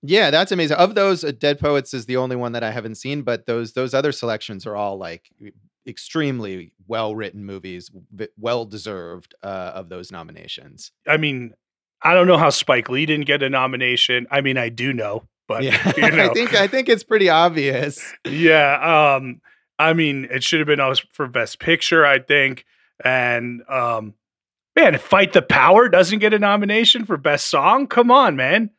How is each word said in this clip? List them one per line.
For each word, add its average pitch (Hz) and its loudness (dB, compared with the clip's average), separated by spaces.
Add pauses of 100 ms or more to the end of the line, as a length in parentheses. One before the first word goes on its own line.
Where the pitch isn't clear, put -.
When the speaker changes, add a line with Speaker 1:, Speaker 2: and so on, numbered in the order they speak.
Speaker 1:
Yeah, 170 2
that's 175 2
amazing. 160 0
Of 180 4
those, 196 0
uh, 151 -4
Dead 143 -2
Poets 143 -2
is 117 -10
the 127 -4
only 127 -2
one 120 -6
that 117 -6
I 113 -4
haven't 110 -10
seen, 139 -8
but 120 -6
those, 117 -6
those 127 -4
other 143 0
selections 107 -8
are 104 -10
all, 101 -6
like, 85 -16 (120)
e-, 104 -20 (380)
extremely 117 -8 (120)
well-written 107 -8
movies, 92 -16 (240)
v-, 104 -12 (100)
well-deserved, 104 -8
uh, 95 -10
of 92 -16
those 90 -16
nominations. - -20 (160)
Speaker 2:
I 151 -6
mean, 131 -8 (440)
I 170 0
don't 180 4
know 180 4
how 151 2
Spike 123 -2
Lee 139 -4
didn't 151 -2
get 139 0
a 135 -2
nomination. 127 -2
I 139 0
mean, 135 -2
I 120 -4
do 120 -6
know, 107 -8 (240)
but, 110 -4
Speaker 1:
Yeah. 156 -2
<laughs> - -2
Speaker 2:
you 202 2
know. 151 2
Speaker 1:
I - -
think, 233 -2
I 202 4
think 262 -2
it's 226 2
pretty 196 2
obvious. 147 0 (100)
Speaker 2:
Yeah, 151 2
um, 131 -8 (380)
I 160 2
mean, 143 -2
it 127 -6
should 165 0
have 151 -2
been 147 2
us 131 0 (120)
for 147 -8
Best 120 -6
Picture, 165 2
I 139 4
think. 135 -2 (380)
And, 123 -2
um, 117 -6 (600)
man, 226 6
Fight 190 2
the 170 6
Power 190 6
doesn't 185 4
get 214 2
a 208 2
nomination 208 2
for 175 -4
Best 143 0
Song? 196 2
Come 240 4
on, 247 6
man. 170 0